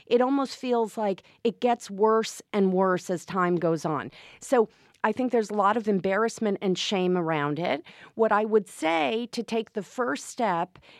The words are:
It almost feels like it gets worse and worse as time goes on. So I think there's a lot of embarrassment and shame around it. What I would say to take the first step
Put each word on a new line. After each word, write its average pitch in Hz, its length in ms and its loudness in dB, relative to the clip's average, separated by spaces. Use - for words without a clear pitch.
It 233 140 4
almost 269 360 0
feels 233 400 -2
like 202 280 -4
it 220 180 0
gets 240 300 0
worse 220 500 2
and 196 200 2
worse 185 380 2
as 180 140 -4
time 180 320 0
goes 165 280 0
on. 139 280 -4
So 233 300 2
I 220 60 2
think 254 200 -4
there's 220 180 0
a 208 40 -6
lot 202 220 2
of 226 100 -4
embarrassment 202 760 0
and 185 160 0
shame 180 360 0
around 151 440 0
it. 254 240 -2
What 220 180 2
I 214 140 2
would 214 200 2
say 277 640 -2
to 240 100 -6
take 226 320 -4
the 208 80 -6
first 254 420 -6
step 180 540 -2